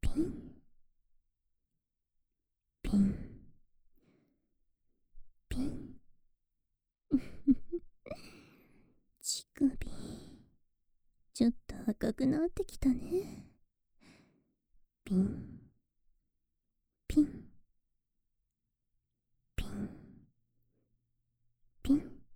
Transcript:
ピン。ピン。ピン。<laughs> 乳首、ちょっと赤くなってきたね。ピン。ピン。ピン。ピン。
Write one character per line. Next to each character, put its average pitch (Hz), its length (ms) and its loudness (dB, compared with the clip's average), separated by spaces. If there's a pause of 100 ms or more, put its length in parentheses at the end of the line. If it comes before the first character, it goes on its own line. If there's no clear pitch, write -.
ピ - 80 2
ン。 - 460 0 (2250)
ピ - 140 0
ン。 196 180 6 (2250)
ピ - 100 -4
ン。 - 400 -4 (1080)
<laughs> - 720 2 (1400)
乳 - 320 -8
首、 269 240 2 (1600)
ち 240 100 4
ょ 233 60 8
っ - 20 0 (140)
と - 100 -10 (100)
赤 220 280 0
く 262 120 0
な 302 200 2
っ - 20 0
て 381 160 -2
き - 140 -12
た 277 100 4
ね。 320 640 -2 (1500)
ピ 196 100 0
ン。 - 460 2 (1500)
ピ - 140 4
ン。 - 320 0 (2000)
ピ - 120 -4
ン。 - 240 -8 (1900)
ピ 269 100 4
ン。 - 300 0 (140)